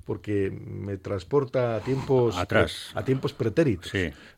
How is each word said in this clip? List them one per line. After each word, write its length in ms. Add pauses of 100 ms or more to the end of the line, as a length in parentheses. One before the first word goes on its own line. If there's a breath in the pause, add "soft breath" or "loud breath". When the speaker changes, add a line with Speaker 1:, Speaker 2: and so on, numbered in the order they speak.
Speaker 1:
porque 460
me 480
transporta 760
a 60
tiempos 560
Speaker 2:
Atrás. 560
Speaker 1:
pre-, 80
a 40
tiempos 280
pretéritos, 580
Speaker 2:
Sí. 200 (280 loud breath)